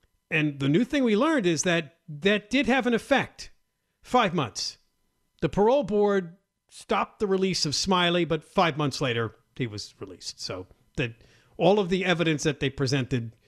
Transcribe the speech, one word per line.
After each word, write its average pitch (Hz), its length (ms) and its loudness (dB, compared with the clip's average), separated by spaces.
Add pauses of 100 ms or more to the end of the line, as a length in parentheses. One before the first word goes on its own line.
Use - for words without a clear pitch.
(320)
And 151 260 0
the 135 100 0
new 165 160 4
thing 285 200 0
we 214 120 2
learned 269 300 2
is 165 160 0
that 170 360 -2 (100)
that 196 420 -2
did 254 160 2
have 240 220 2
an 240 40 2
effect. - 600 -2 (500)
Five 214 320 0
months. - 440 -6 (640)
The 160 60 0
parole 233 360 2
board 196 540 0 (320)
stopped - 500 -4
the 214 80 0
release 190 360 0
of 143 120 -2
Smiley, 175 480 2
but 156 180 -2
five 170 340 0
months 147 240 -2
later, 117 360 -2 (180)
he 127 140 -4
was 104 320 -14
released. - 400 -14
So 92 260 -10 (300)
that 120 160 -2 (440)
all 185 220 4
of 190 100 0
the 185 160 0
evidence 165 380 0
that 147 160 -2
they 139 100 -2
presented 127 680 -4 (120)